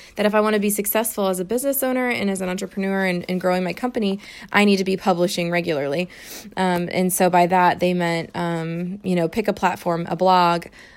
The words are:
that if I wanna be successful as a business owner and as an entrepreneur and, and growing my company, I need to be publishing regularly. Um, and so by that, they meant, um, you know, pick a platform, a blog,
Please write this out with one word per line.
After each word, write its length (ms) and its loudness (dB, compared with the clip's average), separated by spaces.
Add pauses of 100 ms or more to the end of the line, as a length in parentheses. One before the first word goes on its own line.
(180)
that 80 0
if 100 2
I 60 6
wanna 180 2
be 100 0
successful 580 -2
as 120 -2
a 60 -4
business 360 -2
owner 280 0
and 200 -2
as 120 -4
an 80 -4
entrepreneur 560 -4
and, 240 -2
and 100 -2
growing 240 0
my 80 -4
company, 480 -2 (320)
I 140 4
need 120 6
to 60 0
be 140 0
publishing 520 0
regularly. 600 -2 (480)
Um, 340 0
and 220 0
so 160 4
by 180 6
that, 320 4
they 140 2
meant, 420 -2
um, 680 -4
you 120 0
know, 140 2
pick 180 -2
a 60 0
platform, 560 -2
a 80 -4
blog, 480 4 (320)